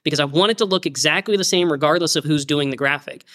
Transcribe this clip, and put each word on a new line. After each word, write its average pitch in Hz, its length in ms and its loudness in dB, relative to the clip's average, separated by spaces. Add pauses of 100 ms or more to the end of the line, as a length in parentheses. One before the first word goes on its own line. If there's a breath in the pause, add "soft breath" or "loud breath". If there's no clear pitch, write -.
because 147 160 0
I 143 60 2
want 170 240 2
it 214 80 -2
to 226 80 2
look 190 180 0
exactly 165 540 0
the 185 60 -2
same 180 280 2
regardless 156 420 2
of 147 100 -2
who's 147 200 0
doing 147 240 -2
the 131 80 -6
graphic. 139 480 -4 (100)